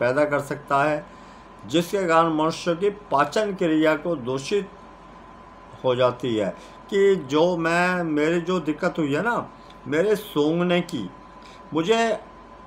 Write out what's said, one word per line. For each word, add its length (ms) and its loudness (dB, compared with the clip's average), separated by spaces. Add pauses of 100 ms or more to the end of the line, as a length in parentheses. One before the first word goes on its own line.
पैदा 240 2
कर 160 -2
सकता 420 -2
है, 240 -2 (600)
जिसके 420 -2
कारण 200 4
मनुष्य 460 -2
की 160 -2
पाचन 640 0
क्रिया 420 2
को 200 -4
दूषित 540 -4 (1120)
हो 100 2
जाती 420 0
है। 200 -2 (340)
कि 260 4
जो 400 2
मैं, 480 0
मेरी 360 0
जो 200 -2
दिक्कत 380 -4
हुई 160 0
है 80 -2
ना, 280 -4 (360)
मेरे 300 2
सूंघने 640 0
की, 300 -8 (640)
मुझे, 460 0 (460)